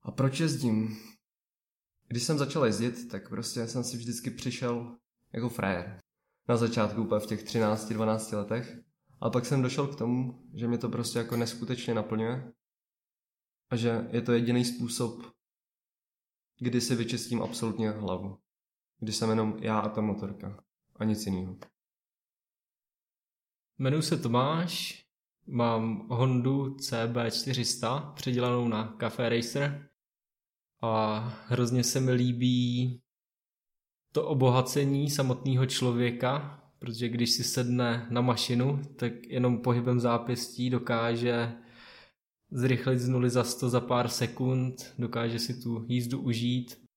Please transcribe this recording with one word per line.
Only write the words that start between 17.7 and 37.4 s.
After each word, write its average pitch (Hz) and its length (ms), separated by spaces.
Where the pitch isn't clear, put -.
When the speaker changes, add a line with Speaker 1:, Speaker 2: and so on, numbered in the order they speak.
Speaker 1:
hlavu. 98 460
Když 110 160
jsem 113 140
jenom 110 300
já 110 200
a 104 100
ta 110 120
motorka. 98 640
A - 80
nic 107 220
jinýho. 92 320
Speaker 2:
Jmenuji 135 240
se 156 160
Tomáš, 143 840
mám 113 600
Hondu 131 680
C 117 320
B 117 240
čtyři 127 340
sta, 123 340
předělanou 123 520
na 107 320
Café 117 300
Racer. 139 600
A 110 380
hrozně 123 360
se - 160
mi 131 120
líbí 123 880
to 151 160
obohacení 139 840
samotného 131 560
člověka, 123 960
protože 117 300
když 120 220
si 123 120